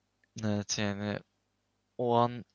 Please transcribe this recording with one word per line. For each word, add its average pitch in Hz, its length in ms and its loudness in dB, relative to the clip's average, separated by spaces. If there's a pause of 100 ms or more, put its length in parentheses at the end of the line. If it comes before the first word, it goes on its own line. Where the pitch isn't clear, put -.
(440)
Evet, 104 360 -2
yani 101 400 -4 (800)
o 120 180 2
an, 120 400 2